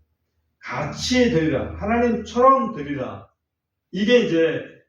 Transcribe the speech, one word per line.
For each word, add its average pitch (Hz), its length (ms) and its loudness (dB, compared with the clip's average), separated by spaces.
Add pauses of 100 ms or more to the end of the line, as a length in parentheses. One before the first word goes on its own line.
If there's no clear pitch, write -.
(600)
"같이 240 680 -2
되리라." 156 460 -2
하나님처럼 233 1000 2
되리라. 139 520 -10 (600)
이게 214 300 4
이제, 160 440 0 (240)